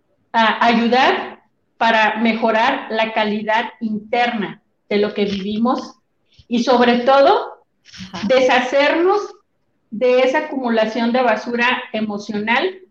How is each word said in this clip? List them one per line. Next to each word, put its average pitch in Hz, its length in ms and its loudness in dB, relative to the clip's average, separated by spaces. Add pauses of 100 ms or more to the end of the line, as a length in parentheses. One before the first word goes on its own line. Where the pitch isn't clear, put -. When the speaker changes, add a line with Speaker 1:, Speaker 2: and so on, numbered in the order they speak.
(340)
Speaker 1:
ah, 226 280 2
ayudar 240 800 2 (360)
para 220 400 0
mejorar 226 720 0
la 220 240 -4
calidad 214 520 -2 (160)
interna 214 840 -4 (260)
de 208 80 0
lo 208 160 0
que 208 120 -2
vivimos 208 760 -4 (480)
y, 233 160 -2
sobre 240 360 2
todo, 277 640 2 (500)
Speaker 2:
Ajá. 196 140 -6
Speaker 1:
deshacernos 277 920 2 (720)
de 247 300 2
esa 277 180 2
acumulación 233 720 -2
de 254 80 2
basura 240 640 -2 (100)
emocional 220 840 -4 (120)